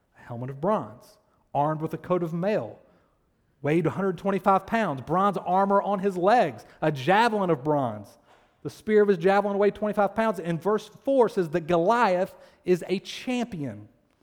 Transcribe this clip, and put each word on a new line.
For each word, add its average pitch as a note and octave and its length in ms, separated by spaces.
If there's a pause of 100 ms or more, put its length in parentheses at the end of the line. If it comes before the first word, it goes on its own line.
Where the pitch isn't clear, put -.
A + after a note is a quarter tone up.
(180)
a - 40
helmet A#2+ 280
of C#3 100
bronze, D3 580 (360)
armed D3+ 260
with D#3+ 140
a D3+ 40
coat F3+ 240
of D#3+ 100
mail, E3+ 460 (840)
weighed D#3+ 240
a - 40
hundred F3+ 260
twenty-five G3 500
pounds, F3 360
bronze F#3 340
armor G3 460
on G3 160
his F#3+ 180
legs, F3+ 480 (160)
a D#3 100
javelin F#3+ 600
of C#3 120
bronze. B2+ 560 (440)
The - 80
spear G#3+ 320
of G3+ 60
his G3 100
javelin G3 400
weighed G3+ 160
twenty-five G3+ 400
pounds. A3 260
And E3 220
verse G#3 260 (160)
four C4 240
says F3 220
that D#3+ 160
Goliath F#3 680 (300)
is F3 240
a F#3+ 120
champion. D3+ 880 (340)